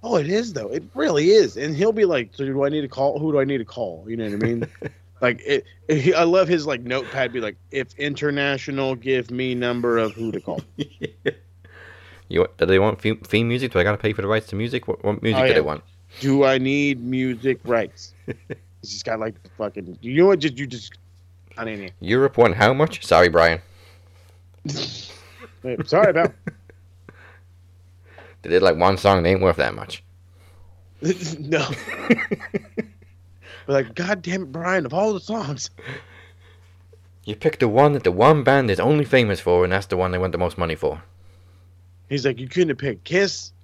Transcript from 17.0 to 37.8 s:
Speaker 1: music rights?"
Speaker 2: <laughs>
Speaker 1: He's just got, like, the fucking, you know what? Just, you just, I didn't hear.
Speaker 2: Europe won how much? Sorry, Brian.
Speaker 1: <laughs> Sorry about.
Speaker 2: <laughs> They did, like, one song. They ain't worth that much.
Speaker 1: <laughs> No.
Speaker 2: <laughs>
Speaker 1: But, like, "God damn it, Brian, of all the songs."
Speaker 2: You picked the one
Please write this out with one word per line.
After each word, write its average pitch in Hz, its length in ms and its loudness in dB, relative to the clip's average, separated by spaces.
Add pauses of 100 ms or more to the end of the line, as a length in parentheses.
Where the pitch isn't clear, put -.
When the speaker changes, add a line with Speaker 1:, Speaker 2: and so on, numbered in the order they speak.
Speaker 1:
music 127 640 -4
rights?" - 560 -4
Speaker 2:
<laughs> - 60 -20
Speaker 1:
He's - 640 -16
just - 160 -12
got, 113 120 -4
like, 110 240 -8
the - 140 -20
fucking, 95 460 -8
you 120 140 -8
know 175 100 6
what? 196 140 4
Just, 139 180 -4
you 139 80 -8
just, 123 320 -16 (580)
I 113 80 -8
didn't 107 160 -10
hear. 95 100 -14 (100)
Speaker 2:
Europe 123 360 2
won 117 160 8
how 110 220 4
much? 151 320 -2
Sorry, 87 240 8
Brian. 82 300 4 (1040)
Speaker 1:
<laughs> - 0 -
Sorry - 1400 -4
about. 165 280 0
Speaker 2:
<laughs> - 40 -20 (2000)
They - 80 -8
did, 90 120 4
like, 90 140 4
one 92 220 2
song. 98 240 4
They 85 80 4
ain't 95 100 2
worth 92 160 2
that 60 180 0
much. - 300 -16 (960)
Speaker 1:
<laughs> 165 380 -4
No. 147 320 -2
Speaker 2:
<laughs> 131 80 -8 (1900)
Speaker 1:
But, 139 60 -2
like, 135 220 0
"God 180 260 -4
damn 180 220 -6
it, 139 100 -12
Brian, 175 320 -2
of 123 80 -6
all 208 220 0
the 185 60 -6
songs." 160 500 -8 (1500)
Speaker 2:
You 107 100 -8
picked - 260 -2
the 127 80 2
one 139 260 4